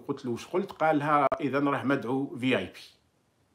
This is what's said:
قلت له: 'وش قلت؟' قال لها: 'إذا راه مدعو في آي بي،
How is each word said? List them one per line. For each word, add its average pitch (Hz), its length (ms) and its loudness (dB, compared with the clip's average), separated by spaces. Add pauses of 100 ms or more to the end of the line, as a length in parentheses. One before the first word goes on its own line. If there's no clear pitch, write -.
قلت 135 180 -6
له: 120 60 -2
'وش 117 160 -6
قلت؟' 196 240 -2
قال 156 280 2
لها: 147 280 4 (120)
'إذا 139 200 0
راه 139 240 0
مدعو 135 560 -2
في 123 180 2
آي 90 80 -2
بي، - 140 -16 (760)